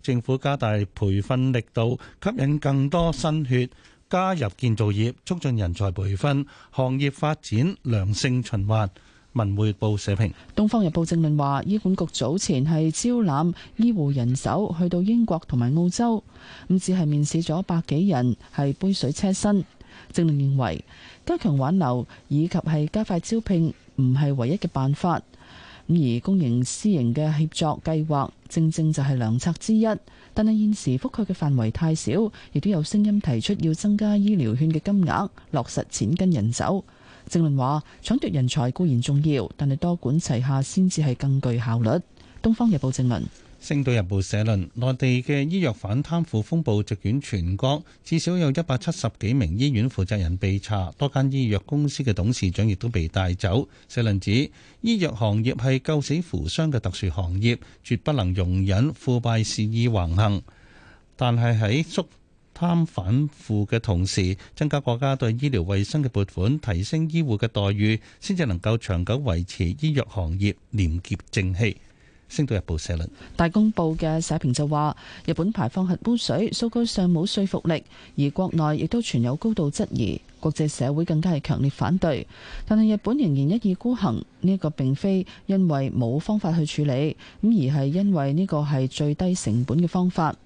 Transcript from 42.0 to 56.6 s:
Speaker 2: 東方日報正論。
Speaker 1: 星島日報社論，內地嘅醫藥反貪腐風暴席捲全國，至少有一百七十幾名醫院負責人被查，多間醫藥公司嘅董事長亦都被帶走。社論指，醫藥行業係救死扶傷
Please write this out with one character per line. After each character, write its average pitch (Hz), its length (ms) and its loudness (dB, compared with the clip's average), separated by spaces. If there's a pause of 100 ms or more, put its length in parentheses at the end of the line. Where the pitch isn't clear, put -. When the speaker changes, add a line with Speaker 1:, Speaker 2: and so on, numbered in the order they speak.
Speaker 2:
東 226 120 4
方 233 160 2
日 180 60 4
報 131 160 0
正 127 160 0
論。 104 140 0 (380)
Speaker 1:
星 143 220 -2
島 123 100 2
日 120 80 4
報 98 200 0
社 104 240 0
論， 104 300 0
內 123 180 -2
地 127 300 2
嘅 143 260 0
醫 185 120 0
藥 147 120 2
反 107 320 -2
貪 170 180 -2
腐 110 200 -2
風 165 200 0
暴 104 200 2
席 104 140 -4
捲 104 220 -2
全 92 380 -2
國， 135 260 0 (220)
至 165 140 0
少 175 180 0
有 165 140 2
一 - 20 -2
百 143 240 0
七 165 160 -2
十 - 180 -4 (100)
幾 104 120 0
名 101 260 0
醫 139 120 2
院 120 180 2
負 101 160 -2
責 104 140 -2
人 87 180 -2
被 98 220 0
查， 95 400 -4
多 143 100 0
間 135 240 0
醫 135 160 0
藥 104 160 2
公 147 240 0
司 143 140 -6
嘅 127 100 0
董 95 180 0
事 104 200 0
長 104 180 0
亦 101 60 2
都 117 160 -4
被 85 180 0
帶 92 240 0
走。 98 340 0 (220)
社 - 140 -4
論 104 160 2
指， 110 320 0 (320)
醫 226 160 2
藥 165 140 0
行 107 300 0
業 123 120 0
係 131 260 0
救 156 220 -2
死 147 180 -2
扶 120 260 -4
傷 160 240 0